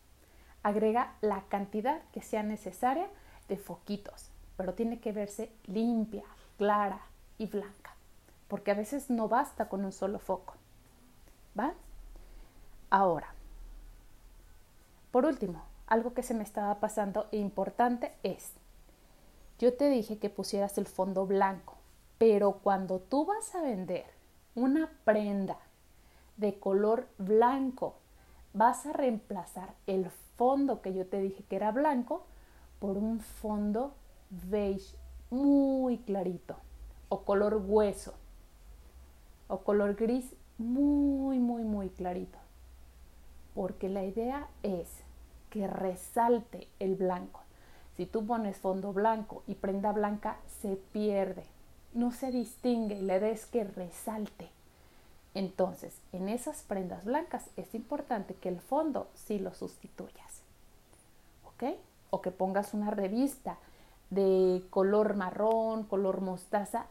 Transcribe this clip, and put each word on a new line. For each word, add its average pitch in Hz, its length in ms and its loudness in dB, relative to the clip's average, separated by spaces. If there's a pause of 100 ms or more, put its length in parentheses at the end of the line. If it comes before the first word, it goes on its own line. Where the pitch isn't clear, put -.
(640)
Agrega 220 580 2
la 202 280 0
cantidad 214 540 -2 (100)
que - 100 -10
sea 220 200 -2
necesaria 247 680 -2 (400)
de 196 80 -4
foquitos, - 760 -10 (260)
pero 185 180 -4
tiene 233 260 -2
que 220 120 -4
verse 208 400 -6 (140)
limpia, 220 580 0 (340)
clara 202 420 2 (380)
y 220 80 -4
blanca, - 480 -8 (540)
porque 202 220 -2
a 202 40 4
veces 220 360 -4
no 226 180 2
basta 226 400 0
con 196 160 -2
un 190 80 -4
solo 196 260 -4
foco. - 360 -6 (1040)
¿Va? 285 160 0 (1160)
Ahora, 185 440 2 (1800)
por 247 140 4
último, 208 380 0 (240)
algo 226 280 2
que 254 80 -2
se 247 120 -4
me 214 100 -2
estaba 208 320 -2
pasando 208 560 -2
e 214 60 0
importante 208 840 0
es, - 300 -6 (1040)
yo 247 180 6
te 285 120 4
dije 220 300 2
que 202 120 -2
pusieras 202 480 -2
el 202 80 0
fondo 190 400 -2
blanco, 196 480 0 (440)
pero 202 440 6
cuando 190 380 2
tú 285 260 0
vas 427 280 -2
a 359 80 -2
vender 185 440 -2 (480)
una 277 360 2 (140)
prenda 202 520 2 (800)
de 202 220 0
color 208 500 4 (100)
blanco, 240 760 4 (580)
vas 233 340 4
a 294 60 -4
reemplazar 214 840 -2 (120)
el 190 240 0 (260)
fondo 269 440 4
que 190 140 -4
yo 185 120 -2
te 196 120 -2
dije 196 260 -2
que 190 120 -4
era 208 160 0
blanco 285 520 0 (540)
por 196 180 -2
un 220 240 -2
fondo 214 720 -2 (360)
beige 190 640 -2 (360)
muy 269 680 6
clarito, 190 580 -2 (520)
o 190 140 -2
color 208 440 4
hueso, 202 480 2 (1300)
o 196 100 -2
color 202 380 2
gris 240 360 0 (260)
muy, 269 840 2
muy, 240 240 0
muy 202 240 -2
clarito, 185 500 -6 (1160)
porque 196 320 -4
la 196 160 -2
idea 240 420 -4 (160)
es 185 260 -4 (600)
que 202 160 -4
resalte 196 1040 0 (100)
el 190 160 0
blanco. 185 460 -2 (560)
Si 175 100 -4
tú 220 180 -2
pones 214 340 -2
fondo 190 340 -2
blanco 214 560 0
y 196 80 -8
prenda 196 340 -2
blanca, 208 460 -2 (240)
se 196 160 -4
pierde, 196 680 -2 (500)
no 240 180 2
se 262 180 -6
distingue, 226 720 -2
la 190 140 2
idea 214 140 2
es 220 160 -6
que 233 180 -2
resalte. 190 840 -8 (840)
Entonces, 185 640 -4 (120)
en 185 160 -4
esas 247 340 -6
prendas 185 420 -6
blancas 285 520 -4
es - 180 -10
importante 233 600 -6
que - 140 -8
el 180 120 -4
fondo 302 540 -2
sí - 260 -4
lo 185 120 -6
sustituyas, - 880 -14 (1000)
¿ok? 269 320 -6 (340)
O 180 120 0
que 185 80 -4
pongas 190 420 0
una 208 180 -2
revista 208 680 -2 (520)
de 190 600 6
color 202 460 4
marrón, 220 680 0
color 196 360 0
mostaza, 190 720 -4